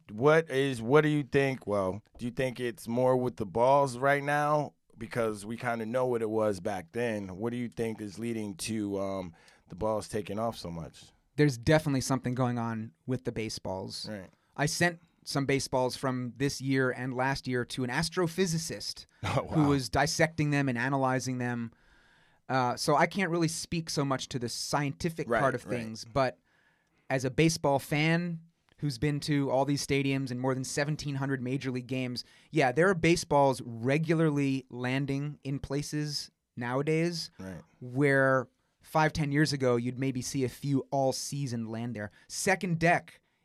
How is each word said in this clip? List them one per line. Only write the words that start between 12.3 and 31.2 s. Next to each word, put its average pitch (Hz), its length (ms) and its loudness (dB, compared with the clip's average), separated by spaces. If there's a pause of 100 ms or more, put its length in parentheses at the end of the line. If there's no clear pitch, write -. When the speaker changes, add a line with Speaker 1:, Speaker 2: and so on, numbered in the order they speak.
Speaker 2:
going 123 220 0
on 113 340 -6 (140)
with 127 180 -4
the - 80 -4
baseballs. 107 800 -6
Speaker 1:
Right. 98 200 -12 (260)
Speaker 2:
I 139 100 0
sent 170 340 0 (240)
some 139 220 -2
baseballs 127 520 0
from 127 400 -4
this 135 240 -2
year 135 280 2
and 127 240 -4
last 131 360 -2
year 123 160 0
to - 180 -6
an 123 60 -2
astrophysicist 165 1160 -2 (100)
Speaker 1:
<laughs> - 100 -12
Oh, 101 260 0
Speaker 2:
who 156 120 4
Speaker 1:
wow. 147 60 6
Speaker 2:
was 139 200 0
dissecting 151 600 2
them 143 180 2
and 120 80 0
analyzing 131 600 0
them. 120 360 -4 (760)
Uh, 123 300 2
so - 180 2
I 160 120 4
can't 185 220 -2
really 165 200 2
speak 165 400 -6
so 151 160 0
much 135 240 -2
to 135 100 -4
the 117 80 -4
scientific 147 800 -4
Speaker 1:
Right, 113 120 4
Speaker 2:
part 131 120 4
of 123 120 -6
Speaker 1:
right. 123 120 -4
Speaker 2:
things, 113 280 -10
but 127 340 0 (720)
as 131 160 0
a 131 40 0
baseball 151 480 4
fan 165 640 0 (400)
who's 139 180 -2
been 143 220 0
to 139 320 0
all 135 140 4
these 143 200 0
stadiums 139 460 0
and 123 80 -4
more 131 140 0
than 131 100 -2
seventeen 143 520 -2
hundred 135 260 -2